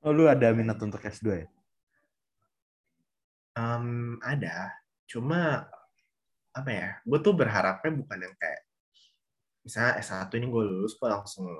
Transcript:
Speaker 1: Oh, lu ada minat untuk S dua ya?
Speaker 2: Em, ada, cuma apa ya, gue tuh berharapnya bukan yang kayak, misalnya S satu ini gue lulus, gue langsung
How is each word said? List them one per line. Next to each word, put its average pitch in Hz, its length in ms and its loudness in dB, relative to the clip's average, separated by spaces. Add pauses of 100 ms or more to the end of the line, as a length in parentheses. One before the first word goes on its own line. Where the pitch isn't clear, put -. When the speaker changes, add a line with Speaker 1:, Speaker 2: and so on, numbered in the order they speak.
Speaker 1:
Oh, 151 80 4
lu 156 160 8
ada 127 240 8
minat 113 280 2
untuk 104 200 -6
S 104 200 -10
dua 101 200 0
ya? 78 80 -14 (2000)
Speaker 2:
Em, 120 640 -4
ada, 95 480 -4 (400)
cuma 160 560 -2 (880)
apa 135 160 -8
ya, 95 200 -4 (120)
gue 139 200 0
tuh 208 120 4
berharapnya 104 560 2
bukan 139 320 -6
yang 87 160 -14
kayak, 80 240 -6 (1040)
misalnya 117 320 0
S 107 160 -8
satu 95 240 -6
ini 117 80 -2
gue 117 160 0
lulus, 101 360 -2
gue 123 120 -2
langsung 98 400 -4 (120)